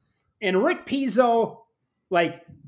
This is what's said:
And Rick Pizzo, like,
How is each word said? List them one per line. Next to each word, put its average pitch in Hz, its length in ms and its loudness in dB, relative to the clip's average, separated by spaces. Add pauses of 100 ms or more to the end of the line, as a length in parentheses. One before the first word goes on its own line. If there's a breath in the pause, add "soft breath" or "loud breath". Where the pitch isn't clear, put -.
(400)
And 190 240 0
Rick 349 220 -2
Pizzo, 240 760 0 (500)
like, 170 340 -2 (220)